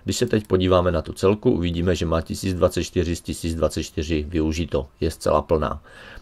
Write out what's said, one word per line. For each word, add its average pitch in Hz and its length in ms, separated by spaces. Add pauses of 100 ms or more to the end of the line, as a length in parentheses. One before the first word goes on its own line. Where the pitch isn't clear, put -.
Když 101 120
se 123 100
teď 110 200
podíváme 90 460
na 82 100
tu - 100
celku, 107 380
uvidíme, 87 460
že 82 100
má 80 140
tisíc 92 340
dvacet 87 300
čtyři 85 320
z - 40
tisíc 82 340
dvacet 78 280
čtyři 76 460
využito, 78 600 (120)
je 82 100
zcela 76 320
plná. 76 400 (400)